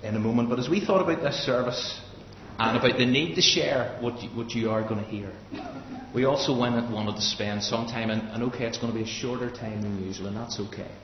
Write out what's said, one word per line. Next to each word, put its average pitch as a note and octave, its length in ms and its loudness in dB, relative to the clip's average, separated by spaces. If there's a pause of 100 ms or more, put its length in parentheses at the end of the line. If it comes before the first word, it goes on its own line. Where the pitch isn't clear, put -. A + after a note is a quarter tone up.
in G#2+ 80 -2
a A2 40 0
moment. A#2 300 4
But B2 100 2
as B2+ 100 -2
we G3 160 4
thought F#3 160 6
about E3 200 2
this C3+ 240 0
service B2 540 0 (580)
and A2+ 200 2
about A#2+ 200 4
the B2 80 6
need D3+ 300 4
to F3+ 60 2
share C#3+ 580 4
what A#2 220 -2
you, - 80 -8
what A#2 220 -4
you A2+ 180 2
are A2 120 2
gonna G#2+ 220 -2
hear, G2+ 300 -6 (840)
we B2 80 4
also C3+ 340 4
went A#2+ 180 4
and A#2 180 0
wanted G#2 220 0
to G2 60 -4
spend G#2 420 0
some A#2 240 0
time, A2+ 240 -2
and, A2 180 2
and A#2 140 -2
okay, B2 220 -2
it's A#2 120 -2
gonna A#2 160 -2
be A2+ 80 -2
a A2 60 -2
shorter B2 420 -4
time G#2+ 320 -6
than G2+ 240 -2
usual, F#2+ 220 -6
and G2+ 100 -4
that's A#2 220 -6
okay. G2+ 320 -6 (120)